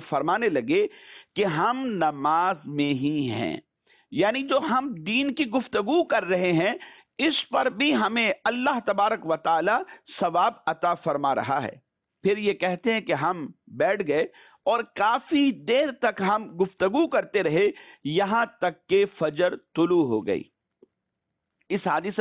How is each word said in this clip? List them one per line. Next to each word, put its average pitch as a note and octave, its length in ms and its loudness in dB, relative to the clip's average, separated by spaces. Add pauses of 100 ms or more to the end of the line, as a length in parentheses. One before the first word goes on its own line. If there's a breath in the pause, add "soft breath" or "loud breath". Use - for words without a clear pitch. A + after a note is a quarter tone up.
فرمانے E3+ 400 0
لگے D#3 380 2 (500 loud breath)
کہ G3+ 80 2 (100)
ہم A#3+ 300 0 (140)
نماز D#3 680 0 (100)
میں C#3+ 180 2
ہی C#3 360 -2
ہیں، G#2+ 260 -4 (560 soft breath)
یعنی G#3+ 360 0
جو - 100 2 (120)
ہم C4 220 -2 (140)
دین B3+ 280 0
کی D#4 160 -2
گفتگو A#3+ 540 0
کر A3 220 0
رہے F3+ 260 2
ہیں F3 200 2 (460 loud breath)
اس C#4+ 180 0 (140)
پر B3+ 180 0 (100)
بھی C#4+ 180 2
ہمیں A3 360 0 (120)
اللہ B3 420 0
تبارک G3+ 400 0
و D#3+ 180 0
تعالی E3 320 2 (420 loud breath)
ثواب F3+ 360 2 (120)
عطا E3+ 280 0 (100)
فرما C#3+ 300 0
رہا C3+ 280 0
ہے۔ G#2+ 120 -6 (500)
پھر G3+ 140 2
یہ G#3 140 0 (100)
کہتے F3+ 300 -2
ہیں A3 80 0
کہ E3 220 -4
ہم E3 240 -2 (320)
بیٹھ G3 300 0
گئے D3 140 2 (440 loud breath)
اور A#3 160 0 (140)
کافی C4 540 2 (160)
دیر C4+ 240 2 (120)
تک G#3 260 0
ہم G#3+ 180 0 (140)
گفتگو F#3+ 480 0
کرتے G#3 340 0
رہے، E3 240 2 (460 loud breath)
یہاں G3+ 320 2 (160)
تک F3+ 280 -4
کہ G3 160 4 (140)
فجر E3 380 0 (180)
طلوع E3+ 320 4
ہو A2 200 -2
گئی۔ F#2+ 160 0 (1300)
اس F#3 160 -2
حدیث E3+ 340 -2